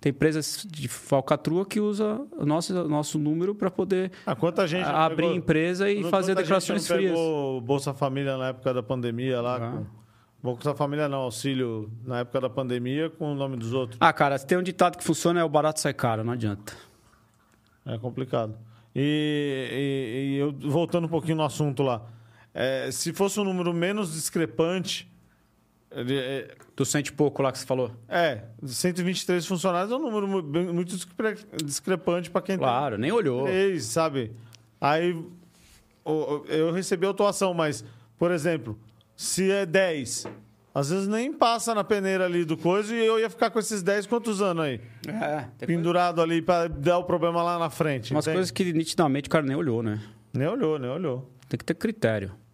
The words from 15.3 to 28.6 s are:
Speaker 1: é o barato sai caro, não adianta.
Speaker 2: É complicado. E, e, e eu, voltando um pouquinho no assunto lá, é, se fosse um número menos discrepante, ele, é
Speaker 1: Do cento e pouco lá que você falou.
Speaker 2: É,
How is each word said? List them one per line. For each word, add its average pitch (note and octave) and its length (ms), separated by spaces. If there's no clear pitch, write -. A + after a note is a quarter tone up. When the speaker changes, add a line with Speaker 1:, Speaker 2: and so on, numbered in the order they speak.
Speaker 1:
é E3+ 40
o D#3+ 60
barato D3+ 300
sai C#3+ 140
caro, A2+ 320
não A#2+ 80
adianta. G#2+ 400
Speaker 2:
É A#2 120
complicado. A#2+ 560
E, D3 800
e, C3+ 640
e - 40
eu, C#3+ 120
voltando D#3 540
um D#3 40
pouquinho D#3+ 280
no D#3 60
assunto D3 400
lá, A#2+ 180
é, C3 380
se D3+ 220
fosse G3 260
um G#3 40
número F3+ 300
menos F3+ 400
discrepante, E3 960
ele, B2+ 260
é C3+ 380
Speaker 1:
Do C3+ 100
cento C#3+ 240
e - 20
pouco C#3+ 320
lá C3+ 80
que C3 80
você - 60
falou. B2+ 260
Speaker 2:
É, C#3+ 360